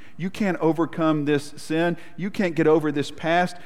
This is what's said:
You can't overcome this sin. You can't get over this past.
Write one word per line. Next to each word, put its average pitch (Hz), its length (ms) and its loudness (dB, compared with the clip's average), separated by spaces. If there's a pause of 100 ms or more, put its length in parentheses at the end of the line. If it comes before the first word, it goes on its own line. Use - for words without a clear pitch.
(180)
You 170 100 -4
can't 190 300 -2
overcome 156 680 2
this 143 320 0
sin. 170 400 0 (220)
You 190 120 -4
can't 180 240 0
get 156 120 2
over 156 260 6
this 143 180 -2
past. 175 560 0